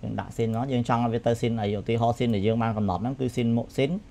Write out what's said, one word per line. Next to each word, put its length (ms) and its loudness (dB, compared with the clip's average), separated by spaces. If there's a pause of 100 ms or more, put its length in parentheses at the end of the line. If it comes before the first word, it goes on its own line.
Dân 140 -6
đã 140 -6
xin 220 0
nó, 120 0
dân 200 0
trong 260 2
với 80 0
tơ 160 2
xin 220 -2
này, 200 0 (100)
tí 100 2
ho 160 2
xin 200 0
để 60 2
dân 200 2
man 160 0
cầm 120 0
nọt 160 0
nó 160 -2
cứ 100 0
xin 240 0
một 180 0
xin 280 0 (120)